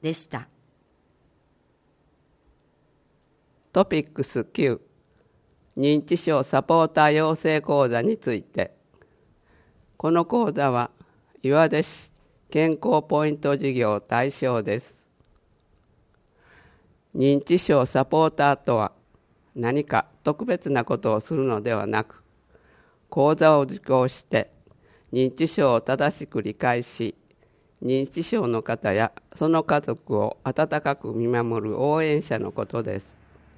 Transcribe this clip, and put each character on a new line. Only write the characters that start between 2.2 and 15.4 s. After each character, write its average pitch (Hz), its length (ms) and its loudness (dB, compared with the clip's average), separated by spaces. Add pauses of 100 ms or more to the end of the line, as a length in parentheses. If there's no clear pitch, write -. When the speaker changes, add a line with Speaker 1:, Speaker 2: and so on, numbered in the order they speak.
Speaker 2:
ト 185 100 4
ピ 185 140 -2
ッ - 140 -4
ク 143 120 -6
ス 117 220 -4
九、 127 340 0 (960)
認 143 280 2
知 170 140 -2
症 147 260 0
サ - 180 -2
ポ 165 220 2
ー 160 40 2
タ 156 180 2
ー 151 80 4
養 156 200 2
成 156 280 0
講 143 280 2
座 117 140 0
に 220 120 0
つ - 180 -4
い 101 100 -4
て。 - 300 -6 (1200)
こ 160 140 -2
の 170 120 4
講 220 280 0
座 143 180 0
は、 120 220 -2 (500)
岩 151 260 4
出 151 140 0
市 - 280 -12 (420)
健 156 320 0
康 156 240 2
ポ 151 200 2
イ 151 60 0
ン 147 40 -6
ト 143 200 0
事 135 180 -2
業 107 260 0
対 123 300 -2
象 123 320 -2
で 104 160 -4
す。 - 260 -20 (2000)